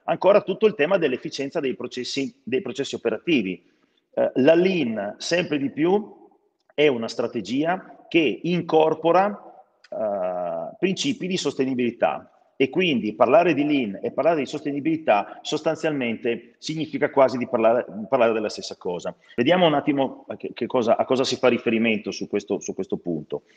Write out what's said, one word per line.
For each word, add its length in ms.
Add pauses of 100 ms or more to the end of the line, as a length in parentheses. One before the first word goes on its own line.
ancora 380
tutto 240
il 100
tema 200
dell'efficienza 640
dei 160
processi, 680
dei 180
processi 320
operativi. 640 (540)
Eh, 220
la 180
Lean 640
sempre 400
di 120
più 380 (640)
è 140
una 220
strategia 1000
che 360
incorpora, 840 (640)
eh, 880
principi 480
di 100
sostenibilità 920 (300)
e 120
quindi 460
parlare 400
di 100
Lean 380
e 100
parlare 280
di 40
sostenibilità 960
sostanzialmente 1200
significa 520
quasi 280
di 100
parlare, 380 (200)
parlare 280
della 160
stessa 260
cosa. 400 (180)
Vediamo 320
un 60
attimo 560
a 80
che, 160
che 140
cosa, 320
a 80
cosa 180
si 120
fa 120
riferimento 600
su 180
questo, 320
su 140
questo 240
punto. 460 (120)